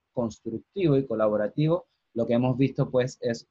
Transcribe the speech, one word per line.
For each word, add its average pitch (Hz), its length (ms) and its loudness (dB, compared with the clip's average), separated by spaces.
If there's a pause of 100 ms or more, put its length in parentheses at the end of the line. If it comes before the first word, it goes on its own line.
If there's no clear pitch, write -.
(120)
constructivo 120 840 -2
y 135 100 0
colaborativo, 110 800 0 (280)
lo 113 120 -2
que 117 80 0
hemos 123 220 2
visto, 131 340 0
pues, 127 300 0
es 117 300 -4